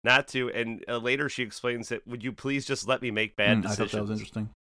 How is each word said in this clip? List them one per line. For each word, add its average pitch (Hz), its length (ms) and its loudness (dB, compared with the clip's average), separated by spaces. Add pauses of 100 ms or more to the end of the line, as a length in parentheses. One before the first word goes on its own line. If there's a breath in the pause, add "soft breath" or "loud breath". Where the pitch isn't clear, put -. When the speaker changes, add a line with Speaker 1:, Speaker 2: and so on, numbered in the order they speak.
Speaker 1:
not 127 260 6
to, 127 220 0
and, 113 380 -2
uh, 120 80 0
later 131 320 0
she 127 140 -4
explains 120 460 -4
that, 113 180 -6
"Would 120 160 -10
you 127 100 -4
please 139 320 -2
just 127 220 -4
let 123 140 0
me 123 100 -4
make 107 260 -2
bad 107 220 6
Speaker 2:
Mm, 95 60 0
I - 40 0
thought 107 80 0
that 113 60 0
was 104 80 -2
Speaker 1:
decisions?" 107 200 -2
Speaker 2:
interesting. 107 380 -4 (160)